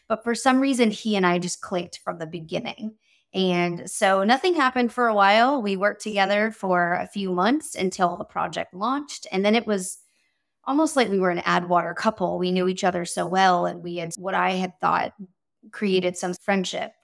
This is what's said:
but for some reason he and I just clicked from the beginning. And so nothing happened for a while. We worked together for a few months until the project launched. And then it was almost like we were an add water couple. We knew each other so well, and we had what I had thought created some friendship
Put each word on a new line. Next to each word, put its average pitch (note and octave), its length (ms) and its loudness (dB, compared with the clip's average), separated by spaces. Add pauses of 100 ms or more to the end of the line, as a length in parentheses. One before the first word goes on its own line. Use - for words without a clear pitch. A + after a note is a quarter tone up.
but A3 160 -4
for A#3 100 0
some C4 260 2
reason B3+ 300 2
he G#3 240 -2
and F#3+ 120 2
I F3 120 4
just F3 220 -6
clicked F3 380 -8
from F3 200 -8
the D#3+ 80 -8
beginning. E3 680 -8 (400)
And F3 540 0
so F#3+ 360 2
nothing C4+ 300 2
happened B3+ 380 2
for B3 140 0
a A3 80 2
while. A3 460 4
We G3+ 160 -2
worked G3+ 240 -2
together G3+ 500 0
for F3+ 440 0
a F3+ 120 -4
few F#3+ 260 -4
months G#3+ 420 0
until F3+ 420 -2
the - 80 -10
project E3 480 -6
launched. B3+ 580 -6
And F#3 140 0
then G#3 100 4
it A3 140 0
was F#3+ 300 -4 (640)
almost C#4+ 320 0
like A3+ 140 2
we G3 100 2
were F#3 100 2
an F3 140 -2
add F3 240 2
water E3+ 240 2
couple. F3+ 460 -2
We F3+ 120 0
knew F3+ 160 2
each F#3 160 -2
other F3+ 220 0
so E3+ 220 -6
well, F3+ 400 4
and F3 180 -6
we F3 140 -8
had E3 180 -8
what F#3 180 -6
I F#3 180 0
had F#3 280 -4
thought E3+ 320 0 (580)
created F#3 460 0
some F#3 160 -4
friendship - 600 -4 (120)